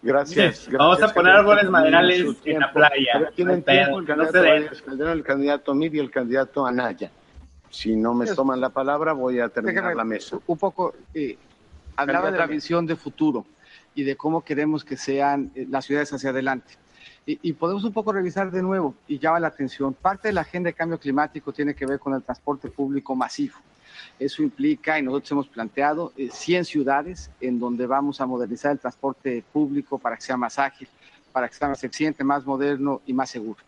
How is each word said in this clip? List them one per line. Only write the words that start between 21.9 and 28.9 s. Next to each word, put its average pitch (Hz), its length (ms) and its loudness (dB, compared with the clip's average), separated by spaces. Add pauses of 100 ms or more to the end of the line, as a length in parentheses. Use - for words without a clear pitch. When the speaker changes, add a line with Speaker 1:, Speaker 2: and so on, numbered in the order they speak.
Speaker 3:
con 135 160 -4
el 127 80 -4
transporte - 460 -6
público 135 480 -4
masivo. 127 400 -4 (640)
Eso 143 240 -4
implica, 151 560 -2
y 147 40 -2
nosotros 135 300 -4
hemos 143 160 -2
planteado, 143 680 -4
eh, 135 160 -8
cien 175 320 -2
ciudades 147 680 -2 (100)
en 127 200 -2
donde 120 260 -4
vamos 139 340 -2
a 131 60 -2
modernizar 123 460 -4
el 135 60 -2
transporte 127 760 -6